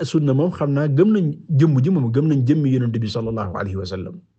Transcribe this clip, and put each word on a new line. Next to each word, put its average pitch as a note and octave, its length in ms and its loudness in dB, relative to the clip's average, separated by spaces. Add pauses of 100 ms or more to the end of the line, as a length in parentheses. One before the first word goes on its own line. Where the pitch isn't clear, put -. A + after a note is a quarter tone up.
sunna C#3+ 300 0
moom, D#3+ 180 2
xam C#3+ 220 -2
naa D3 140 0
gëm D#3 260 4
nañ F#3+ 120 2 (240)
jëmm D3+ 320 4
ji D3+ 80 2
moom, C3 220 0
gëm C#3+ 160 2
nañ C#3 180 2
jëmmi C#3+ 280 2
Yonent A#2+ 240 0
bi A2 100 -2
sallallahu A2 480 -6
alayhi G2 220 -6
wa F#2+ 80 -6
sallam. F2+ 300 -10 (240)